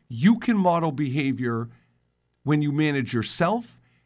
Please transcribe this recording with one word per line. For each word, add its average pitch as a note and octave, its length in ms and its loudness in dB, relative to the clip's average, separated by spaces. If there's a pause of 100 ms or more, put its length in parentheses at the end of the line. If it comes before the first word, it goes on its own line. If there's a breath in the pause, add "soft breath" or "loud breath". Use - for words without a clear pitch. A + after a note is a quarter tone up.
you D#3 300 2
can A#3 180 0
model E3+ 360 2
behavior B2+ 800 -2 (720 soft breath)
when D3+ 180 2
you D3 100 0
manage C#3+ 400 0
yourself, F3 680 -2 (260)